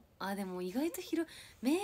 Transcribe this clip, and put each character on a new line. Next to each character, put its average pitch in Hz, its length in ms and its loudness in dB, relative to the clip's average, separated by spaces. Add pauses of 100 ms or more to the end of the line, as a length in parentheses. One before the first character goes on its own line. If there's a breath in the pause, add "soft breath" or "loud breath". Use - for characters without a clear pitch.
(200)
あ、 196 160 0
で 196 100 -2
も 180 160 -2
意 180 100 -2
外 285 200 2
と 381 100 -6
広 330 260 0
い、 - 60 -16 (280 loud breath)
名 240 100 4 (120)